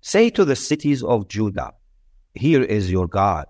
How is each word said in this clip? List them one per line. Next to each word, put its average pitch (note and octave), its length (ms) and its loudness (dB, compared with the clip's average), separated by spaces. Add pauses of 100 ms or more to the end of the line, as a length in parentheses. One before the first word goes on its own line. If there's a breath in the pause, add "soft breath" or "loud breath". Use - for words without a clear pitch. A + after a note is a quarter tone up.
Say A3+ 300 2
to G#3 140 2
the C#3 120 0
cities D3 480 -2
of G#2+ 240 -2
Judah, G2+ 440 -4 (600)
"Here C#3 280 2
is G2+ 280 -2
your F#2 160 0
God." F#2+ 440 -2